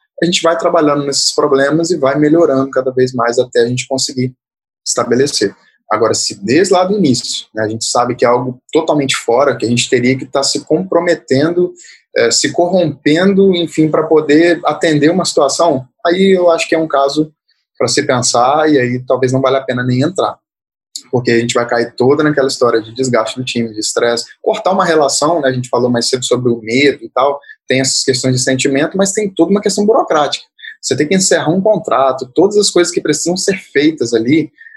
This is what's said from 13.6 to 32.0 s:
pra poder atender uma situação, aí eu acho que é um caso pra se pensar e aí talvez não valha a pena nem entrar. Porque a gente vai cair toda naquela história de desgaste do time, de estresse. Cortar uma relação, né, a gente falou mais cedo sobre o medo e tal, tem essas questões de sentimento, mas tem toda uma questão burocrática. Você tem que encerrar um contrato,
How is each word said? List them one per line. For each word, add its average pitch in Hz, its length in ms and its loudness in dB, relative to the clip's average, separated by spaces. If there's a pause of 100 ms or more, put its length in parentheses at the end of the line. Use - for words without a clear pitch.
pra 160 120 2
poder 156 600 2
atender 151 460 2
uma 180 140 -2
situação, 143 600 0 (200)
aí 190 300 2
eu 180 140 2
acho 165 180 0
que 170 80 0
é 160 40 0
um 160 80 -2
caso 143 440 0 (460)
pra - 100 -2
se - 160 0
pensar 135 680 0
e 139 80 4
aí 123 260 -2
talvez 127 260 0
não 135 100 0
valha 131 160 2
a 135 60 -2
pena 123 200 -4
nem 127 180 0
entrar. 147 360 -2 (720)
Porque 120 200 -2
a 117 80 4
gente 117 140 -2
vai 120 140 0
cair 120 280 -2
toda 143 280 2
naquela 143 240 2
história 117 340 0
de 110 120 -18
desgaste 120 440 -2
do 127 80 -8
time, 117 260 -4
de 104 80 -10
estresse. 117 460 -2 (160)
Cortar - 300 -2
uma 190 140 0
relação, 160 560 0
né, 131 80 0
a 127 40 0
gente 123 160 -6
falou 123 200 0
mais 120 200 -2
cedo 127 160 -4
sobre 127 260 0
o 117 80 -4
medo 127 440 0
e - 60 -16
tal, 139 300 0 (280)
tem 131 140 2
essas - 220 -2
questões 131 320 0
de 127 60 -2
sentimento, 147 560 0
mas 196 140 0
tem 214 180 -4
toda 175 220 0
uma 202 100 2
questão 202 240 0
burocrática. 180 600 0 (360)
Você - 160 -2
tem 147 100 0
que 190 80 0
encerrar 165 340 0
um 185 120 0
contrato, 135 720 0